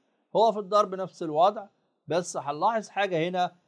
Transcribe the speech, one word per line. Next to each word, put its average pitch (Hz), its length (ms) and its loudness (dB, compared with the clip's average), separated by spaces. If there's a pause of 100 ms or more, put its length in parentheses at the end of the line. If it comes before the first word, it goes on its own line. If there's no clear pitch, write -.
(360)
هو 214 160 4
في 202 60 -8
الضرب 202 360 0
نفس 185 280 -8
الوضع، 180 440 2 (420)
بس 175 280 -2
هنلاحظ 165 520 -2
حاجة 180 400 -2
هنا، 180 240 -2 (160)